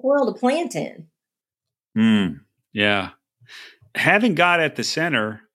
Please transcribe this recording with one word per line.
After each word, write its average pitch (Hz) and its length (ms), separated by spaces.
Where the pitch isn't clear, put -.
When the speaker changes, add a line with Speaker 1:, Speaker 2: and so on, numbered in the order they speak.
Speaker 1:
soil 262 320
to - 40
plant 277 380
in. - 320
Speaker 2:
Mm, 107 440
yeah. 104 380
Having 202 400
God 175 240
at 156 160
the 120 80
center, 113 600